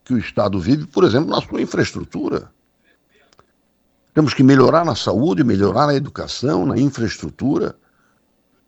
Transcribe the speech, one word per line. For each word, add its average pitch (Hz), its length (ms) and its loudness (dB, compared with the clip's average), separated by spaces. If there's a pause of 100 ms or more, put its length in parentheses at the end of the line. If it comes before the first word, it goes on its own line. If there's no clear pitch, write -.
que - 120 -4
o 117 40 2
Estado 101 400 -2
vive, 127 280 0
por 190 180 0
exemplo, 143 240 2
na - 140 -2
sua - 180 -6
infraestrutura. 104 920 -6 (1600)
Temos 151 180 2
que 139 100 2
melhorar 135 420 6
na 147 100 -2
saúde, 147 500 0
melhorar 104 440 2
na 143 60 0
educação, 131 680 -4
na 92 140 -2
infraestrutura, 120 1000 -4 (920)